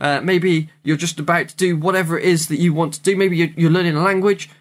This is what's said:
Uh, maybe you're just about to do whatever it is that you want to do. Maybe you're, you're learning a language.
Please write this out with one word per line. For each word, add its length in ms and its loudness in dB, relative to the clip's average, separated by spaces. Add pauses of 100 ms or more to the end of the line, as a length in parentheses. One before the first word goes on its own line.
Uh, 220 -2
maybe 480 0 (140)
you're 120 0
just 240 -6
about 300 -2
to 60 -20
do 200 0
whatever 420 -2
it 60 -4
is 240 2
that 120 -2
you 120 2
want 220 -2
to 80 -14
do. 120 2
Maybe 220 0
you're, 220 0
you're 120 4
learning 260 2
a 60 0
language. 460 0 (120)